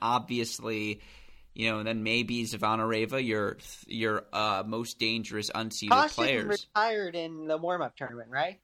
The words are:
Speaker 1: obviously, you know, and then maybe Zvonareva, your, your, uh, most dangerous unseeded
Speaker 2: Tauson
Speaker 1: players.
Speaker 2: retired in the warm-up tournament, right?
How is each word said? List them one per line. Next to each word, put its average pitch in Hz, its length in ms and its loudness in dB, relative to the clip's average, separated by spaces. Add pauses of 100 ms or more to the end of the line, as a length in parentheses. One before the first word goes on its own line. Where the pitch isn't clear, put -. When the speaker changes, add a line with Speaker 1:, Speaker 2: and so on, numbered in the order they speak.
Speaker 1:
obviously, 113 1000 0 (540)
you 113 140 0
know, 110 100 0
and 107 80 -4
then 113 160 -2
maybe 117 400 2
Zvonareva, 110 840 0
your, 107 320 2 (300)
your, 110 460 0
uh, 104 340 2
most 113 320 -4
dangerous 110 520 0
unseeded 110 380 -4
Speaker 2:
Tauson 285 240 8
Speaker 1:
players. 233 320 2 (300)
Speaker 2:
retired 208 400 0
in 165 320 -6
the 156 100 2
warm-up 165 380 -2
tournament, 120 340 -10
right? 156 340 -2